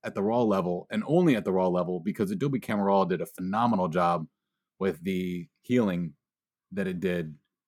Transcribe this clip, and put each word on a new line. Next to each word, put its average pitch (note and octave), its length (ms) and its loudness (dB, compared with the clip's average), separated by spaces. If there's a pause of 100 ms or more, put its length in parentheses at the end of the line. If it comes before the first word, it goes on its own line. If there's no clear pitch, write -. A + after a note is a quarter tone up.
at - 120 -8
the G2+ 80 -2
raw A2 180 2
level F#2+ 480 0
and G#2+ 160 -4
only D#3+ 300 4
at G2+ 100 -2
the G2 60 0
raw F#2 160 2
level F2+ 320 0
because F#2+ 320 -2
Adobe C3 280 -2
Camera G#2 260 -2
Raw G2 200 4
did F2 160 -2
a E2+ 60 -8
phenomenal G2 640 0
job E2+ 380 2 (520)
with E2+ 240 -2
the F2+ 440 -4 (140)
healing F#2 520 0 (580)
that F#2+ 160 -4
it F#2 120 -4
did E2+ 360 -2 (320)